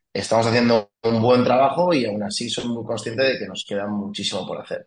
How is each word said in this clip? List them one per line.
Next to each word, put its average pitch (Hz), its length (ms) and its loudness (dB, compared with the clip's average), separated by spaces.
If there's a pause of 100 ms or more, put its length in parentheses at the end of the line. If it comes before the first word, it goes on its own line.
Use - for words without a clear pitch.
(120)
estamos 113 340 0
haciendo 117 440 2 (120)
un 113 200 2
buen 123 220 6
trabajo 139 500 4
y 123 120 2
aún 104 160 -4
así 101 280 -6
soy 120 180 -4
muy 117 160 -6
consciente 113 380 -4
de 131 160 2
que 104 80 -8
nos 92 180 -10
queda 101 220 -4
muchísimo 101 600 -6
por 85 140 -8
hacer. - 260 -10